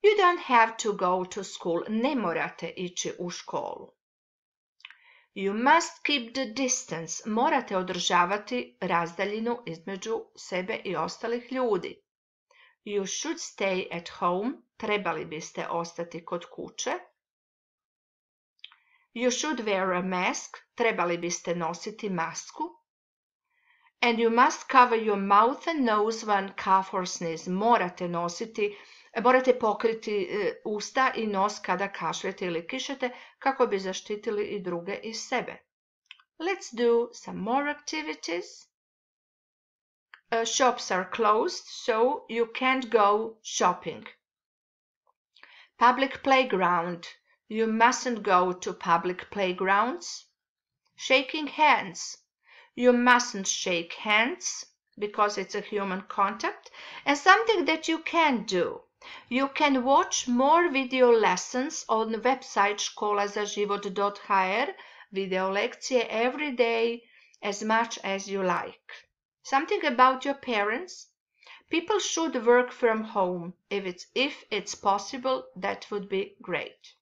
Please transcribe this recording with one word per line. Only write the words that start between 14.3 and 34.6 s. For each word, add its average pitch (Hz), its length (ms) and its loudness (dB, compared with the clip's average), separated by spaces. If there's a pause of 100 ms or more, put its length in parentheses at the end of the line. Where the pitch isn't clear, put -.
Trebali 190 480 -2
biste 160 440 -10
ostati 170 560 -8
kod 175 260 -8
kuće. - 420 -8 (2250)
You 247 160 2
should 254 300 -4
wear 190 380 0
a 175 40 -2
mask. 190 540 -4 (180)
Trebali 180 440 0
biste 175 360 -4
nositi 175 560 -6
masku. 170 540 -6 (1400)
And 233 180 2
you 233 120 4
must 254 380 4
cover 247 300 6
your 214 220 0
mouth 214 480 4
and 302 160 0
nose 220 420 2
when 196 280 0 (100)
cough 190 300 2
or 180 120 -2
sneeze. 165 440 -6
Morate 185 580 2
nositi... 202 680 -4 (440)
Morate 254 380 6
pokriti, 220 720 0
e, 190 340 -2
usta 226 500 -2
i 220 120 -4
nos 202 320 0
kada 202 300 -2
kašljete 180 580 -6
ili 170 200 -4
kišete 262 440 -6 (280)
kako 262 280 0
bi 202 120 -2
zaštitili 208 680 -4
i 202 160 -6